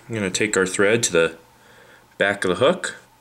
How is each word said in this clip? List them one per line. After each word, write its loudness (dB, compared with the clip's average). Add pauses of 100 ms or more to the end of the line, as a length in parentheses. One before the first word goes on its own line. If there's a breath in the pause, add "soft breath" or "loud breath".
I'm -8
gonna -4
take -2
our 2
thread 2
to -4
the 2 (800 soft breath)
back -2
of 0
the 0
hook. 0 (260)